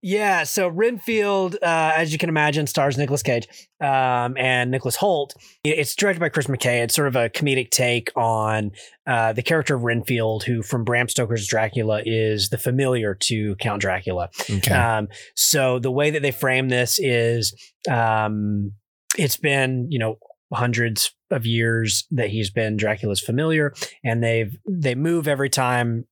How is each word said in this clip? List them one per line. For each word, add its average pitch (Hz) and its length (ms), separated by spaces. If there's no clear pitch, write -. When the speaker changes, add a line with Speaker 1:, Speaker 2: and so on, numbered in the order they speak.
Speaker 1:
yeah, 196 380
so 180 240
Renfield, 202 920
uh, 160 340
as 160 160
you 156 60
can 170 100
imagine, 151 400
stars 139 300
Nicolas 139 260
Cage, 120 240
um, 127 560
and 127 340
Nicholas 127 280
Hoult. 165 360
It, 156 160
it's 143 160
directed 196 240
by 170 80
Chris 143 200
McKay. 123 360
It's - 120
sort 147 120
of 127 80
a 117 140
comedic 131 400
take 120 480
on, 110 540
uh, 113 240
the 117 120
character 156 320
of 120 80
Renfield, 113 600
who 117 180
from 117 220
Bram 120 240
Stoker's 110 400
Dracula 110 580
is 110 440
the 131 80
familiar 127 560
to 107 440
Count 104 220
Dracula. 92 500
Speaker 2:
Okay. 101 240
Speaker 1:
Um, 113 340
so 131 440
the 127 120
way 147 180
that 151 120
they 139 100
frame 131 360
this 123 320
is, 117 560
um, 107 840
it's 151 200
been, 131 520
you 139 100
know, 110 180
hundreds 117 600
of 123 140
years 113 680
that 120 180
he's 104 220
been 107 240
Dracula's 104 460
familiar, 151 520
and 117 180
they've, 113 320
they 147 260
move 156 340
every 139 200
time 120 640